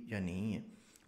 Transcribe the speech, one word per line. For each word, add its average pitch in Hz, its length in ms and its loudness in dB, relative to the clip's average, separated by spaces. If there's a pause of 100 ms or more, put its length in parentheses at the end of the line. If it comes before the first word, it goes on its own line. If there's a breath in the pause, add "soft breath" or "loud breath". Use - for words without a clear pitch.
(100)
या 104 100 2
नहीं 92 320 2
है। 82 140 0 (420 loud breath)